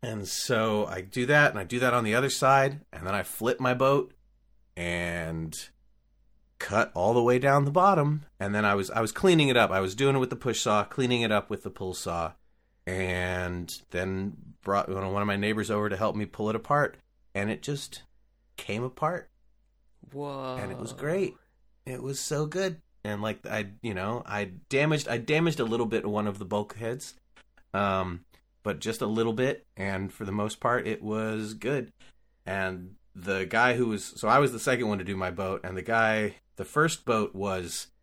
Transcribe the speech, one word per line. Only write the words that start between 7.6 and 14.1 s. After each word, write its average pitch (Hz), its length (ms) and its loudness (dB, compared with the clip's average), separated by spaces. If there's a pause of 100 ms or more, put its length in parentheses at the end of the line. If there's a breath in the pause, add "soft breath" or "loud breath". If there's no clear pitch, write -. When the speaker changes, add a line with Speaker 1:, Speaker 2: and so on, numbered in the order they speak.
Speaker 1:
the 143 60 0
bottom. 151 540 4 (160)
And 101 120 -2
then 107 120 2
I 101 100 6
was, 98 160 0
I 113 100 0
was 113 120 0
cleaning 170 340 6
it 131 100 4
up. 107 140 6
I 95 100 2
was 95 140 0
doing 139 220 4
it - 20 2
with 127 120 0
the 127 60 -4
push 120 260 -2
saw, 104 200 4
cleaning 123 400 0
it 110 80 2
up 104 200 2
with 98 120 -6
the 98 80 -8
pull 92 240 -6
saw, 85 380 -4 (520)
and 90 880 -2 (180)
then 95 720 -4